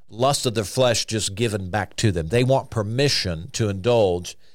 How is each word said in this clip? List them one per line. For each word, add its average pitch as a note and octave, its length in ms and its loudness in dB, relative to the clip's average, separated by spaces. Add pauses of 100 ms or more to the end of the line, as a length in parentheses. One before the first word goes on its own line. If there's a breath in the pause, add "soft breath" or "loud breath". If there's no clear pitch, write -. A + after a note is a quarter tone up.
lust B2+ 380 0
of A2+ 80 0
their G#2+ 100 0
flesh A#2+ 400 0
just G2+ 300 -4
given G2+ 360 -2
back G2 260 -2
to A2 140 2
them. E2 180 -2
They A#2 140 2
want C3 280 2
permission G#2 840 -2
to A2+ 160 -2
indulge G2 680 2 (180)